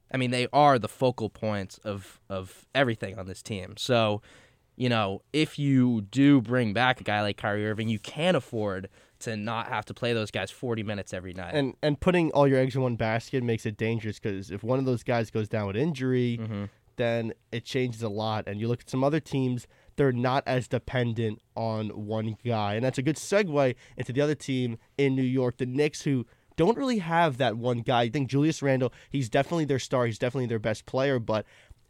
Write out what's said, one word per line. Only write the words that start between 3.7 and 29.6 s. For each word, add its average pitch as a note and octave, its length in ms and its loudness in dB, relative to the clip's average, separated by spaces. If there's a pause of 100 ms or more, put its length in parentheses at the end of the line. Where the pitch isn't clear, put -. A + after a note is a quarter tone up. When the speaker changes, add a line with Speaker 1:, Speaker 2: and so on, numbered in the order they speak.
Speaker 1:
So, A2 440 2 (540)
you B2 140 -2
know, G2+ 420 -2
if D3+ 260 -2
you B2+ 440 4
do C#3 400 6
bring A#2 320 0
back B2+ 280 2
a - 20 -16
guy G#2 180 0
like G#2 160 -2
Kyrie G#2 300 -2
Irving, A2 220 -2
you A2+ 80 0
can't E3+ 400 0
afford G2+ 520 -4 (300)
to A2 180 -6
not A2 320 -6
have G#2+ 160 -4
to - 80 -10
play A#2+ 200 -2
those A2 180 0
guys G2 200 -4
forty A2+ 320 -4
minutes G2+ 300 -6
every F#2 200 -8
night. F2+ 220 -8
Speaker 2:
And, C#3 260 0
and D3 180 0
putting F3 320 4
all C#3+ 160 6
your C3 120 4
eggs C3 160 0
in C3+ 60 0
one B2 160 0
basket A#2 460 -2
makes A2+ 220 -2
it A2 120 -6
dangerous A2 420 -2
'cause G2 320 -6
if G2+ 100 -8
one B2 160 0
of C3+ 80 -2
those B2 180 0
guys A#2 280 -2
goes A2 160 -2
down G#2+ 200 -4
with G2 100 -4
injury, B2+ 640 0
Speaker 1:
Mm-hmm. A2 260 -6 (320)
Speaker 2:
then A#2 360 0 (180)
it A#2 140 -6
changes B2 380 -2
a A2 60 -2
lot. G#2+ 380 -2
And G2+ 120 -6
you A2 80 -2
look A#2+ 140 0
at - 80 -20
some C3 140 0
other D3 160 2
teams, B2+ 480 -2 (280)
they're C#3 160 4
not B2+ 340 2
as B2+ 220 -2
dependent A#2 760 -2 (140)
on A2 340 -4
one G#2+ 560 -4
guy. G#2+ 300 0
And A2+ 80 -2
that's B2+ 140 0
a C3+ 40 0
good C#3+ 140 0
segue D3 600 2 (220)
into B2 160 -6
the C3+ 80 0
other D3 140 0
team B2+ 420 -4 (200)
in C#3 180 4
New C3 80 2
York, B2+ 340 0
the C3+ 80 -4
Knicks, C#3+ 360 -2
who C3 240 0 (320)
don't F3 200 4
really B3+ 220 0
have E3 380 2
that A#2 200 0
one A#2+ 220 -2
guy. A#2+ 240 2
I A#2+ 60 0
think C3 200 -2
Julius C#3+ 320 2
Randle, C3 320 2 (160)
he's C3 200 -2
definitely D3+ 360 0